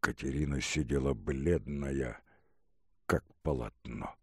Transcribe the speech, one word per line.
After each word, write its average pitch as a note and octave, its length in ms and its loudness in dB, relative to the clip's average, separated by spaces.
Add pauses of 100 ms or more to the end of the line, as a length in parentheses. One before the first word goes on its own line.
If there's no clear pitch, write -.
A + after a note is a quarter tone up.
Катерина C#2 580 0
сидела C#2 540 2
бледная, C#2 1040 0 (840)
как - 180 2 (200)
полотно. A1+ 800 -4